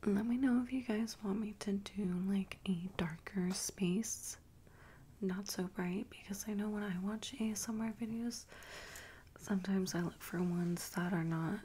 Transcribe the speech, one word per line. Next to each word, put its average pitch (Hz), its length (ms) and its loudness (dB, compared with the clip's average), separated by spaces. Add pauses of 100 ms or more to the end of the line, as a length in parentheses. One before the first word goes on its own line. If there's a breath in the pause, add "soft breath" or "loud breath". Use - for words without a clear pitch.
let 208 200 4
me 240 120 2
know 254 260 6
if 247 100 -4
you 262 80 2
guys 220 420 0
want 202 160 2
me 214 200 -2
to 208 120 0
do, 202 340 0 (220)
like, 196 300 2 (100)
a 185 100 4 (200)
darker 180 560 0
space, - 840 0 (840 loud breath)
not 190 280 0
so - 140 0 (120)
bright, 180 340 0
because - 380 -8
I 214 60 -2
know 208 160 2
when 208 140 -2
I 202 180 -2
watch 214 380 -2
A 220 120 2
S - 180 -2
M 220 120 0
R 220 200 0
videos, 233 440 -2 (920 loud breath)
sometimes 190 560 2
I 170 60 2
look - 200 -2
for - 180 -4
ones 175 560 2
that 175 180 2
are 165 100 4
not 165 420 2